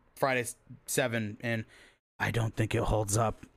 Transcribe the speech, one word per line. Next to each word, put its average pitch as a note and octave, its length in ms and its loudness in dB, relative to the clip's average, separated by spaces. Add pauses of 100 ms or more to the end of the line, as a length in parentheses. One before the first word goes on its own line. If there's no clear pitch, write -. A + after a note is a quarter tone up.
(160)
Friday C3 260 2
s-, - 140 -6 (320)
Seven, A2+ 540 0
and A2+ 240 -2 (540)
I G#2 120 2
don't A2+ 240 0
think A2 180 0
it A2+ 80 2
holds G#2+ 360 0
up. A2 280 0 (120)